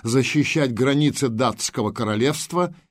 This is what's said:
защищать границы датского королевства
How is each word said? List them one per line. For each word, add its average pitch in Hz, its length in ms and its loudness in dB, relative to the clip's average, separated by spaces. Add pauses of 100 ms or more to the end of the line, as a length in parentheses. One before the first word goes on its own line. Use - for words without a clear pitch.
защищать 135 720 0
границы 139 560 2
датского 110 640 -2
королевства 143 840 -2 (160)